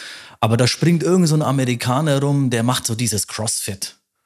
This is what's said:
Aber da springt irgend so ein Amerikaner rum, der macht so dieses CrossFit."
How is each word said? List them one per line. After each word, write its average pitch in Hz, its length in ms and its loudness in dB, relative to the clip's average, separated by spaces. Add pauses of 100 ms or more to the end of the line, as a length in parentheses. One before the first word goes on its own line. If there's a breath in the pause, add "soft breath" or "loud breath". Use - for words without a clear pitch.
(420 loud breath)
Aber 113 160 2
da 123 100 4
springt 165 360 2
irgend 175 260 4
so 156 60 2
ein 151 60 2
Amerikaner 131 800 0
rum, 143 280 2
der 117 140 0
macht 127 220 0
so 113 100 -4
dieses 110 320 -2
CrossFit." - 680 -8 (300)